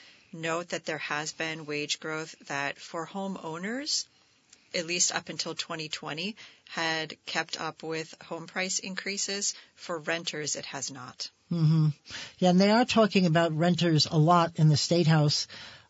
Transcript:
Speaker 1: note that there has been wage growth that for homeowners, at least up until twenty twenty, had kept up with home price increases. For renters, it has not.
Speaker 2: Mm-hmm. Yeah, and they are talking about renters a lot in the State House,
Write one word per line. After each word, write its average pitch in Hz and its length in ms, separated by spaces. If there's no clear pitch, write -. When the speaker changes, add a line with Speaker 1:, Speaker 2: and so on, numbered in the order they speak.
Speaker 1:
note 165 380
that 165 160
there 156 120
has 151 340
been 160 340
wage 147 340
growth 156 340
that 143 300
for 165 280
homeowners, 196 1000
at 175 120
least 175 280
up 165 140
until 160 260
twenty 160 340
twenty, 156 480
had 160 480
kept - 340
up 156 220
with 160 320
home 165 200
price 185 320
increases. 196 760
For - 240
renters, 160 560
it - 120
has 135 260
not. 127 360
Speaker 2:
Mm-hmm. 160 380
Yeah, 180 120
and 180 100
they 202 100
are 233 140
talking 208 420
about 165 300
renters 170 520
a - 80
lot 165 400
in 156 120
the 151 80
State 170 320
House, 151 400